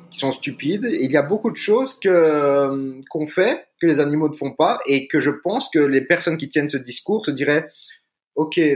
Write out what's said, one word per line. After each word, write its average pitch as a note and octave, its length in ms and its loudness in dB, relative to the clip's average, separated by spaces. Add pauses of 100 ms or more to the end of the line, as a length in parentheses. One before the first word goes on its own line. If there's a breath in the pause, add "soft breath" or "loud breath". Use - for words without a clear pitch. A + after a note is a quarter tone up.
(120)
qui - 80 -8
sont C3+ 120 -2
stupides, D#3+ 540 -6
et F3 200 -2
il B2+ 60 -2
y D3+ 60 4
a C#3 60 4
beaucoup G#3 260 -2
de - 60 -4
choses B3+ 440 0
que, F#3+ 80 -2
euh, C#3 1000 2
qu'on D3+ 160 -6
fait, G3 400 0 (160)
que E3+ 60 2
les C#3+ 120 4
animaux D3 300 0
ne D3 60 -6
font C#3 160 -6
pas, F3+ 340 2
et C3+ 220 0
que D3+ 120 0
je C3+ 120 2
pense - 420 -4
que D#3 60 4
les C3+ 220 4
personnes E3 360 0
qui C#3+ 120 -10
tiennent C#3+ 200 -2
ce C#3 80 -4
discours B2+ 480 -4
se D3+ 60 -2
diraient, « D3 400 -2 (640 loud breath)
Ok, D#3 260 0 (140)